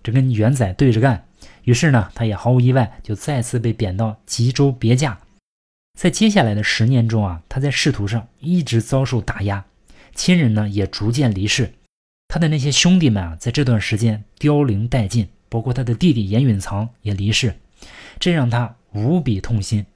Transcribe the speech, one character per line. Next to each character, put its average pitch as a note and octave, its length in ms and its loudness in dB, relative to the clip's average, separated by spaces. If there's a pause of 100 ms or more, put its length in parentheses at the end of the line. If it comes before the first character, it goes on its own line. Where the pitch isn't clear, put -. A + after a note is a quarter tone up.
这 A2+ 100 -6
跟 C3 220 2
元 G#2+ 180 4
载 A2+ 220 0
对 C3 180 4
着 A2 80 2
干。 A#2+ 240 2 (420)
于 B2 80 4
是 D3+ 180 4
呢， A2+ 240 2
他 A#2+ 100 -4
也 G#2+ 100 -2
毫 A#2+ 160 -2
无 B2+ 80 4
意 B2+ 140 4
外， A#2+ 300 0
就 A2 100 -8
再 C#3 300 -4
次 B2 160 -4
被 A2+ 120 -2
贬 F#2+ 240 -4
到 A2 300 -4
吉 A#2+ 260 0
州 C#3 200 2
别 A#2+ 240 2
驾。 C3 240 -2 (800)
在 F3+ 100 2
接 G#3+ 180 2
下 G3+ 140 4
来 G#2+ 140 0
的 G#2 80 -2
十 - 240 0
年 B2 200 2
中 A2 160 0
啊， F2 240 -6
他 - 120 -6
在 C#3+ 100 -2
仕 C3+ 220 0
途 G2+ 160 -4
上 A2 200 -4 (120)
一 E3+ 240 0
直 A#2 180 0
遭 C3+ 240 0
受 A#2+ 160 -2
打 - 220 -6
压， G2 200 -4 (520)
亲 F3+ 220 2
人 B2 180 2
呢 G#2+ 120 0
也 G2+ 200 -2
逐 G#2+ 240 -4
渐 B2 200 0
离 F#2+ 140 -2
世。 - 280 -2 (540)
他 - 120 -4
的 E3 80 2
那 D#3 100 0
些 C#3 140 0
兄 F3+ 280 4
弟 D3+ 100 4
们 G2+ 120 0
啊， E2 180 -8
在 A#2+ 120 -4
这 D3 120 -2
段 A#2+ 160 2
时 - 180 -2
间 G#2+ 260 0 (160)
凋 D3 240 2
零 A2+ 260 0
殆 A2+ 180 0
尽， G#2+ 200 -2 (200)
包 A2+ 140 -4
括 B2+ 100 -4
他 B2 120 -2
的 A#2 100 -2
弟 F3 180 2
弟 A2 160 0
颜 A2+ 160 0
允 G#2+ 160 2
藏 G2+ 300 -6 (140)
也 G#2 100 -4
离 G2 180 -2
世， G#2+ 240 -2 (640)
这 F3+ 120 0
让 C#3 180 2
他 A#2+ 260 -2 (180)
无 C3+ 280 0
比 G2+ 180 -2
痛 A2 220 -2
心。 G#2 240 -2 (100)